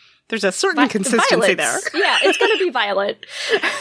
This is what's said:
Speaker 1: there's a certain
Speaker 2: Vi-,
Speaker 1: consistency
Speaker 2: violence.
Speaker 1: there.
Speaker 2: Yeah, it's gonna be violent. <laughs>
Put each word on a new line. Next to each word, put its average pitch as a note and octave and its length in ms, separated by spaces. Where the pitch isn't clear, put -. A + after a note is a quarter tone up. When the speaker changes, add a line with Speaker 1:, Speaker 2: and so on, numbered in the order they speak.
Speaker 1:
there's A3 140
a F#3+ 80
certain D#4+ 320
Speaker 2:
Vi-, C4 80
Speaker 1:
consistency A3+ 600
Speaker 2:
violence. - 380
Speaker 1:
there. E4 100
Speaker 2:
Yeah, D4+ 220
it's F#4+ 160
gonna G#4 180
be F4+ 140
violent. G3+ 460
<laughs> G#4 100